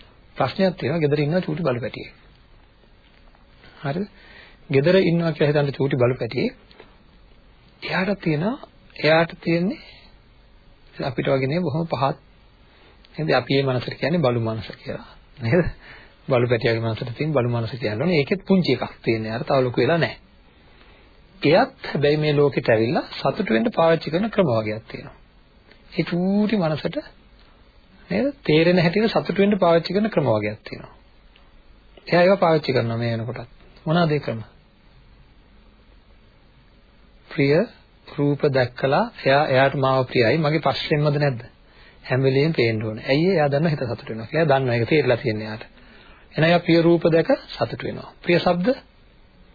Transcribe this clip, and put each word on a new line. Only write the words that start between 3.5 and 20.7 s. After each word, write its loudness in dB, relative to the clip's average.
හරිද? -6
ගෙදර 4
ඉන්නවා 2
කියලා 0
හිතන්න 0
චූටි -2
බලු 2
පැටියෙක්. -4
එයාට -4
තියෙනවා, -2
එයාට 2
තියෙන්නේ -2
අපිට -4
වගේ 0
නේ -2
බොහොම -2
පහත්. -2
නේද? -6
අපි 0
මේ 2
මනසට -4
කියන්නේ -2
බලු 0
මනස -6
කියලා. -12
නේද? 2
බලු 2
පැටියාගේ 0
මනසට -6
තියෙන -4
බලු 0
මනස -4
කියන්නේ. -2
ඒකෙත් -2
පුංචි 2
එකක් -4
තියෙනවා. -2
අර -8
තව 0
ලොකු -2
වෙලා 2
නැහැ. -2